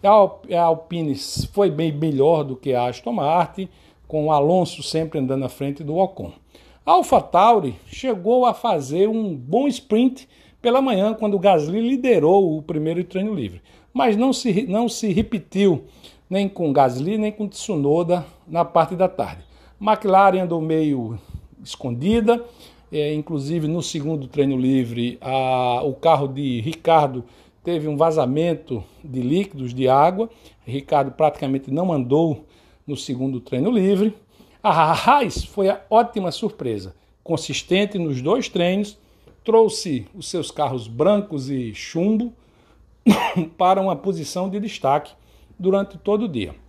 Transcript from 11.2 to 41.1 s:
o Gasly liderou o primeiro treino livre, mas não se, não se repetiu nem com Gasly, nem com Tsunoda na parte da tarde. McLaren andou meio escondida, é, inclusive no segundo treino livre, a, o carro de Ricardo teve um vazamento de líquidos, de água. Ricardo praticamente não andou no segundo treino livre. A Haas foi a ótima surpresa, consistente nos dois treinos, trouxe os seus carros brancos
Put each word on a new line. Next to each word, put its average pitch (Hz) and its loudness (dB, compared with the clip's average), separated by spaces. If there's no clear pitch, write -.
o 190 0
Gasly 175 4
liderou 196 4
o 151 -8
primeiro 160 -4
treino 202 -4
livre, 101 -8
mas 247 2
não 254 2
se, 214 0
não 226 -2
se 214 -4
repetiu 190 0
nem 196 -2
com 165 -4
Gasly, 139 2
nem 214 -2
com 208 -8
Tsunoda 165 -2
na 165 0
parte 170 0
da 180 2
tarde. 98 -6
McLaren 196 4
andou 170 -2
meio 147 -2
escondida, 214 0
é, 151 -2
inclusive 151 -4
no 165 -4
segundo 147 -6
treino 139 0
livre, 120 -2
a, 131 0
o 139 -2
carro 143 2
de 131 -4
Ricardo 147 2
teve 160 -4
um 147 -4
vazamento 151 0
de 131 -8
líquidos, 135 -4
de 127 -2
água. 175 4
Ricardo 139 -2
praticamente 139 -2
não 170 -2
andou 143 0
no 143 -8
segundo 131 -6
treino 135 -4
livre. 202 2
A 160 4
Haas 247 2
foi 190 0
a 196 -2
ótima 214 2
surpresa, 110 -8
consistente 185 -2
nos 143 -4
dois 202 0
treinos, 190 -2
trouxe 220 2
os 190 -16
seus 165 -6
carros 127 -4
brancos 151 0